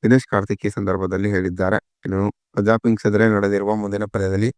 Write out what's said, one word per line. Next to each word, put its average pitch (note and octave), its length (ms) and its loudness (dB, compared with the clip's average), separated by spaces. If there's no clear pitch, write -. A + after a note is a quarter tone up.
ದಿನೇಶ್ B2 240 4
ಕಾರ್ತಿಕ್ G2+ 380 -2
ಈ G2+ 60 -2
ಸಂದರ್ಭದಲ್ಲಿ F#2+ 600 -2
ಹೇಳಿದ್ದಾರೆ. F#2+ 480 -2
ಇನ್ನು F#2+ 180 -4
ಪಂಜಾಬ್ A2 300 2
ಕಿಂಗ್ಸ್ A2+ 240 0
ಎದುರೇ G#2 220 4
ನಡೆದಿರುವ G2+ 460 0
ಮುಂದಿನ G#2 300 -4
ಪಂದ್ಯದಲ್ಲಿ G2 540 -2